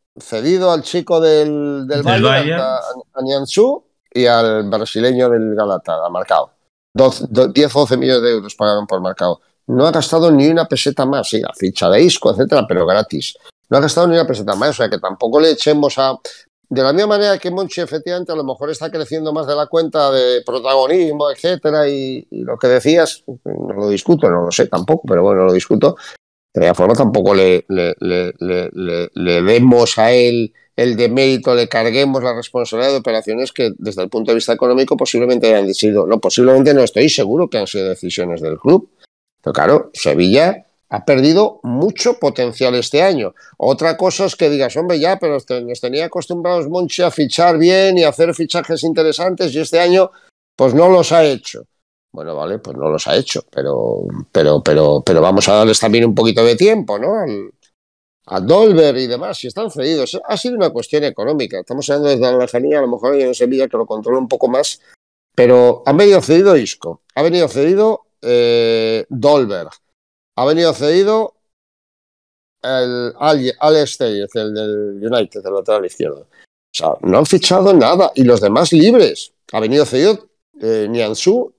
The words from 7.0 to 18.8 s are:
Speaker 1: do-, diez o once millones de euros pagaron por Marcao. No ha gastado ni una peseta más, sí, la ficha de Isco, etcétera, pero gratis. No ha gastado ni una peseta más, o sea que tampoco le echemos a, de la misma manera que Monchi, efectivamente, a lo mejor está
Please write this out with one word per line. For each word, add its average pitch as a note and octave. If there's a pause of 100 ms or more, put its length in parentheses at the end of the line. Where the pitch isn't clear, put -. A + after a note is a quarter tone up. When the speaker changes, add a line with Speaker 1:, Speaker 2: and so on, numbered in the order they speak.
Speaker 1:
do-, B2+
diez C#3+
o C#3+
once B2+
millones C3
de A#2+
euros G#2
pagaron G#2
por F#2+
Marcao. F2+ (260)
No B2+
ha E3
gastado E3
ni C#3+
una E3
peseta C#3
más, C3+
sí, A2
la -
ficha F#2+
de G#2
Isco, E3+
etcétera, B2
pero F2+
gratis. F#2 (340)
No C3
ha C#3+
gastado E3+
ni E3+
una E3
peseta G#2
más, C3+
o -
sea A2+
que G2
tampoco A2+
le D#3+
echemos D3+
a, C3+ (540)
de C3
la C3+
misma G#3
manera G3+
que F3+
Monchi, F3
efectivamente, E3+
a D#3+
lo D3+
mejor C3+
está D#3